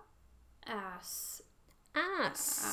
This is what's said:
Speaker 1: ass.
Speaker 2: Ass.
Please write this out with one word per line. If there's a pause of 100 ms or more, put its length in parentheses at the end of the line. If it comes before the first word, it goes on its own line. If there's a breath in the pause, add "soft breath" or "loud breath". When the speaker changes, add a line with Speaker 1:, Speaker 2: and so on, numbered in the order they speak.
(680)
Speaker 1:
ass. (520)
Speaker 2:
Ass. (280)